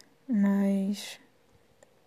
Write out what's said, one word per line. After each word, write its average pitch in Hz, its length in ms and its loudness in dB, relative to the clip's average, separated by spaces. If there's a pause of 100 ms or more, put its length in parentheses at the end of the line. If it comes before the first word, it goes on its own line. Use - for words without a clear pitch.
(280)
mas 202 920 0 (880)